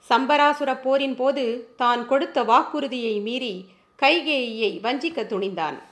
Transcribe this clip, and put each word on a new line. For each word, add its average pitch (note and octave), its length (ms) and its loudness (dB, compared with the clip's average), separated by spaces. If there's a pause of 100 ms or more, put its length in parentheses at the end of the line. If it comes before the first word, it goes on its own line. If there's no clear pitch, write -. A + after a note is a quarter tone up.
சம்பராசுர C#4+ 680 2
போரின் C4+ 400 0
போது C4+ 280 0 (320)
தான் A#3+ 300 2
கொடுத்த C#4 380 2
வாக்குறுதியை B3 760 0
மீறி A#3 340 -4 (460)
கைகேயியை B3+ 800 0
வஞ்சிக்க C4 440 -4
துணிந்தான். F3+ 560 -4 (120)